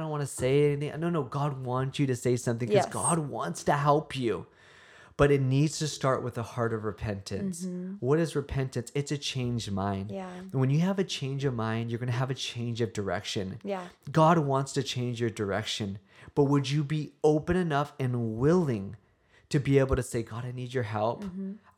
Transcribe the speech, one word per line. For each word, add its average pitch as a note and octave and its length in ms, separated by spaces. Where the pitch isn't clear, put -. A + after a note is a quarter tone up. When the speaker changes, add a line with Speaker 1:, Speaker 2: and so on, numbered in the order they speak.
Speaker 1:
don't D#3 80
wanna D3 160
say C#3+ 460
anything." C#3+ 260
No, E3+ 100
no, E3 140
God C3+ 420
wants B2+ 340
you C#3+ 80
to B2+ 80
say A#2+ 200
something A#2+ 320
'cause G#3 80
Speaker 2:
Yes. F#3 140
Speaker 1:
God A#2+ 280
wants C3 340
to E3 100
help D3 420
you. A#2 300
But C#3+ 160
it C#3 100
needs C#3 380
to D#3 80
start C3+ 340
with B2 160
a A#2 60
heart A2+ 300
of G#2+ 100
repentance. A2 840
Speaker 2:
Mm-hmm. F3+ 360
Speaker 1:
What C#3+ 180
is E3 160
repentance? C3 580
It's C#3+ 180
a D3 60
changed B2 540
mind. G2 400
Speaker 2:
Yeah. F#3+ 160
Speaker 1:
And C3+ 100
when C3 80
you D3+ 120
have F#3+ 180
a F#3+ 40
change C3+ 420
of B2+ 100
mind, A2+ 340
you're A#2 100
gonna B2 120
have B2+ 180
a C3 60
change A#2+ 460
of A2+ 120
direction. G2 680
Speaker 2:
Yeah. G3 180
Speaker 1:
God D#3+ 260
wants C#3 360
to C3+ 100
change B2 360
your A#2 120
direction. G2+ 680
But D3 80
would C#3 260
you D3 140
be D3+ 300
open D3+ 320
enough D3+ 440
and A#2+ 380
willing B2 580
to D3+ 100
be C3+ 200
able C3 160
to B2 80
say, A#2+ 180
"God, A2+ 240
I B2 60
need B2 200
your B2+ 120
help. A2 400
Speaker 2:
Mm-hmm. F#3+ 300